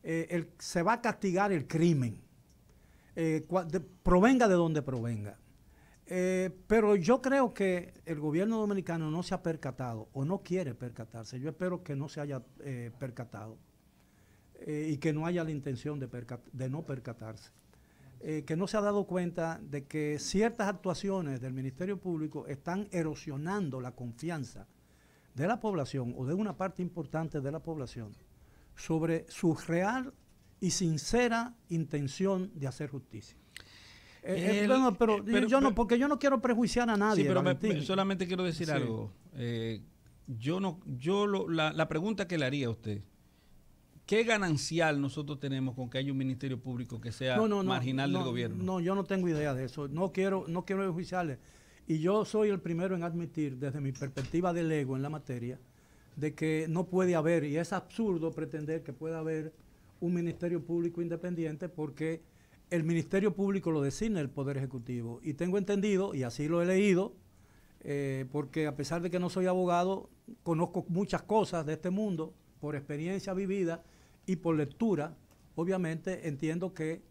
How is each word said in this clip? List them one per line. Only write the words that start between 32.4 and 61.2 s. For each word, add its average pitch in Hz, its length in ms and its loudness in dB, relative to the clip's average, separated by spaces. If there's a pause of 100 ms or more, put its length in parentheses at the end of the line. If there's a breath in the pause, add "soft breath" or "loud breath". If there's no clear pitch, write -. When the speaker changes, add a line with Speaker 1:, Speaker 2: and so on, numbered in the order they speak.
Speaker 1:
de 139 100 -6
hacer 135 240 -6
justicia. - 480 -12 (840 loud breath)
Eh, - 120 -4
eh, 196 260 2
Speaker 2:
El, 208 60 2
Speaker 1:
bueno, 254 300 6
pero 220 220 4
Speaker 2:
eh, 202 40 -6
pero, 233 240 4
Speaker 1:
yo 262 140 6
no, 277 80 6
Speaker 2:
pero 202 60 2
Speaker 1:
porque 233 240 4
yo 269 80 4
no 285 100 2
quiero 269 240 4
prejuiciar 240 480 2
a 214 80 4
nadie, 202 240 4
Speaker 2:
Sí, 147 60 4
pero - 160 4
me, 139 100 4
Speaker 1:
Valentín. 180 220 2
Speaker 2:
me, 147 100 -2
solamente 190 400 0
quiero 180 180 -2
decir 170 220 -2
Speaker 1:
Sí. 156 80 -2
Speaker 2:
algo. 110 380 -2 (240)
Eh, 113 480 -4 (420)
yo 131 340 -2
no, 185 280 -2
yo 165 400 2
lo, 196 200 0
la, 160 240 2
la 156 160 0
pregunta 190 400 -2
que 170 120 -2
le 143 60 2
haría 135 220 0
a 117 40 0
usted, 104 320 -6 (1000 soft breath)
¿qué 214 180 4
ganancial 165 760 2
nosotros 143 400 -4
tenemos 131 360 -2
con 123 140 -6
que 131 100 -2
haya 139 120 -2
un 135 60 -2
ministerio 131 420 -2
público 120 400 -8
que 113 120 -8
sea 127 260 -2
Speaker 1:
No, 220 100 4
no, 202 160 2
no, 185 60 2
Speaker 2:
marginal 131 420 0
del - 100 2
Speaker 1:
no, - 40 -2
Speaker 2:
gobierno? 120 380 -2
Speaker 1:
no, 185 160 0
yo 180 160 0
no 196 80 0
tengo 185 260 0
idea 151 240 0
de 131 120 -2
eso. 143 220 -6
No 165 240 -2
quiero, 190 360 0
no 170 180 -2
quiero 196 180 -2
enjuiciarle. 175 560 -2 (480 loud breath)
Y 160 120 2
yo 190 260 4
soy 214 240 2
el 196 100 2
primero 170 360 0
en 170 80 -2
admitir, 160 540 -2
desde 139 220 -4
mi 135 140 -2
perspectiva 143 580 -2
de 170 120 0
lego 147 340 0
en 135 60 -2
la 143 60 -4
materia, 127 500 -8 (580 soft breath)
de 147 180 -2
que 156 340 0
no 170 180 0
puede 180 280 4
haber, 160 300 4
y 147 120 0
es 165 140 -2
absurdo 180 600 0
pretender 156 520 -4
que 151 80 -10
pueda 160 280 -6
haber 160 340 -4 (480 soft breath)
un 175 120 0
ministerio 170 520 0
público 170 360 0
independiente, 165 680 -4